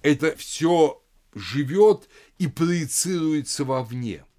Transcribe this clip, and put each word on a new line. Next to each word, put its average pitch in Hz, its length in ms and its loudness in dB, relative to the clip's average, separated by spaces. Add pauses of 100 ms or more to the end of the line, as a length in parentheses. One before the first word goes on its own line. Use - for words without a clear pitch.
Это 147 340 2
всё 160 640 0 (360)
живёт 143 720 2 (280)
и 180 100 -2
проецируется 160 1160 -2
вовне. 123 640 -6 (140)